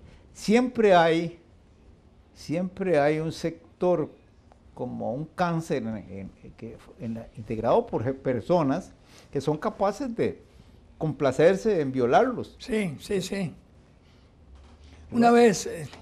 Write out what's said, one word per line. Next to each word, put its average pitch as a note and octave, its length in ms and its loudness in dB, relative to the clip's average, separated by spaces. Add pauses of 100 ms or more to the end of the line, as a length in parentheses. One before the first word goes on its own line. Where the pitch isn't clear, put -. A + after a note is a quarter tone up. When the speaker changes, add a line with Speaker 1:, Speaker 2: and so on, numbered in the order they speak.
(340)
Speaker 1:
siempre A3+ 600 2
hay, E3 460 4 (960)
siempre F3+ 640 -2
hay D#3 180 2
un D#3+ 140 -4
sector - 800 -2 (640)
como A#2 400 -8
un D3+ 180 -8
cáncer E3 480 -2
en, A2 160 -6
en, F#2+ 580 -16
que, A2+ 220 -16 (220)
en A2+ 160 -8
la, A2+ 120 -14 (100)
integrado A#2+ 500 0
por C#3 160 -4
je-, C3+ 100 -2
personas C#3 760 -2 (400)
que C#3+ 100 -4
son D3+ 160 -2
capaces A3 580 -4
de - 240 -2 (600)
complacerse E3 840 2
en C3+ 100 -2
violarlos. C#3+ 680 2
Speaker 2:
Sí, G3+ 400 -4
sí, G3 240 -4
sí. F#3+ 320 -6 (1500)
Speaker 1:
Bueno. A#3 180 4
Speaker 2:
Una A#3 40 6
vez, A#3 340 6
eh, D#3 220 -10 (140)